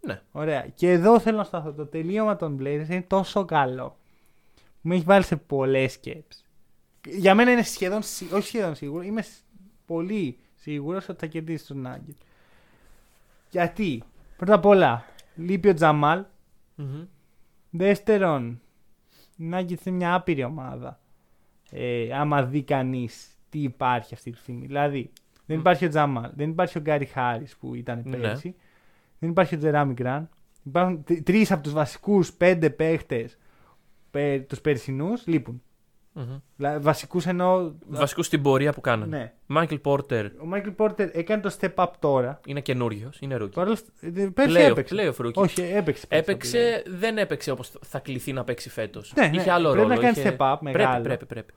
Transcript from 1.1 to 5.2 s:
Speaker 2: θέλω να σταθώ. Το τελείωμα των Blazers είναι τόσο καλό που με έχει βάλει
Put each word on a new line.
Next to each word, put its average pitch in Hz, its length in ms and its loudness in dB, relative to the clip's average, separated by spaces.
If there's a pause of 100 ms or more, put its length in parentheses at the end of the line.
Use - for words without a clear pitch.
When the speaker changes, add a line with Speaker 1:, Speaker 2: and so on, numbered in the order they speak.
Speaker 2:
θέλω 220 180 0
να 208 60 -2
σταθώ. 160 300 -8
Το 151 120 -10
τελείωμα 190 500 -2
των 147 260 -6
Blazers 147 280 -4
είναι 180 180 -4
τόσο 190 380 0
καλό 131 520 -2 (840)
που 160 60 -6
με 175 80 0
έχει 180 80 0
βάλει 190 200 6